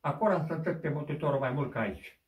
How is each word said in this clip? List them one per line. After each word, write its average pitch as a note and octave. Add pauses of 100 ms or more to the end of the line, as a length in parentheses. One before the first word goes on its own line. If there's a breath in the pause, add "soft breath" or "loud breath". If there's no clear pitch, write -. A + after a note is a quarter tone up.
acolo F#3+
am D#3
simțit D#3+
pe D#3+
Mântuitorul C#3+
mai C3
mult C3+
ca A#2
aici. -